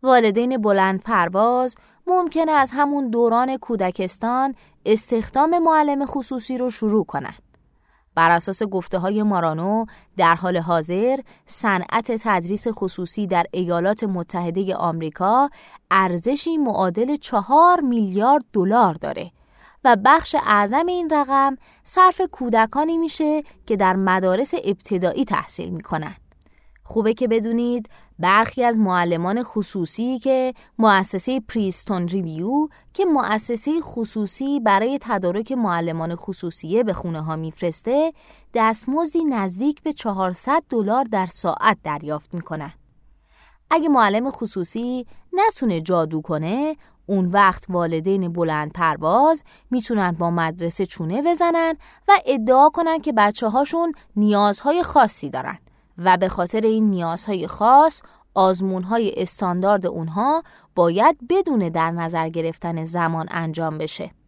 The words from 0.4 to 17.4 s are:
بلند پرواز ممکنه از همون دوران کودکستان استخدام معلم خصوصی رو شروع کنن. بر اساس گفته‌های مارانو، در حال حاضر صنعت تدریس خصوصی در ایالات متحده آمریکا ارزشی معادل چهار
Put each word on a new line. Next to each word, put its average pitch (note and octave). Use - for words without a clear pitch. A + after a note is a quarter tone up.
بلند G3
پرواز A3+
ممکنه E4
از C#4
همون C#4+
دوران A#3+
کودکستان A3+
استخدام B3
معلم D4+
خصوصی B3+
رو B3
شروع G#3+
کنن. -
بر E3
اساس E3+
گفته‌های F#3+
مارانو، F#3+
در E3+
حال F3+
حاضر F3
صنعت A3
تدریس F#3+
خصوصی G3
در F3
ایالات F3+
متحده F3+
آمریکا F3+
ارزشی F#3+
معادل A3+
چهار D4+